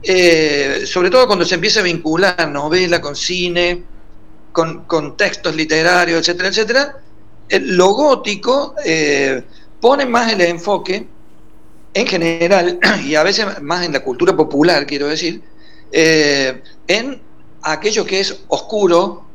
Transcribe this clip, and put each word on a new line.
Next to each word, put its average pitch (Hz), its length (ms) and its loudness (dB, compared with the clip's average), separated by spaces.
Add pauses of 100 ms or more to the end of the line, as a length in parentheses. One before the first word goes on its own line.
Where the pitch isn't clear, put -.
eh, 156 800 4
sobre 180 260 0
todo 254 180 6
cuando 185 160 2
se 185 100 0
empieza 202 240 0
a 196 60 2
vincular 170 680 0
novela 170 500 0
con 143 140 -8
cine, 175 720 -2 (680)
con, 160 340 -2
con 147 320 -2
textos 175 380 -2
literarios, 165 640 2
etcétera, 175 300 -2
etcétera, 220 480 0 (520)
eh, 190 120 2
lo 185 320 4
gótico, 254 840 0 (100)
eh, 143 600 0 (360)
pone 277 240 4
más 233 280 2
el 196 80 0
enfoque, 180 680 0 (880)
en 214 140 0
general, 170 720 2 (100)
<clears throat> 175 160 0
y 147 80 -2
a 151 80 6
veces 202 240 2 (160)
más 170 240 -2
en 156 60 -4
la 131 80 0
cultura 165 340 2
popular, 151 520 4
quiero 143 200 -4
decir, 160 340 -4 (520)
eh, 147 680 4 (280)
en 233 340 -2 (400)
aquello 190 420 -2
que 190 140 -2
es - 300 -4
oscuro 190 760 2 (100)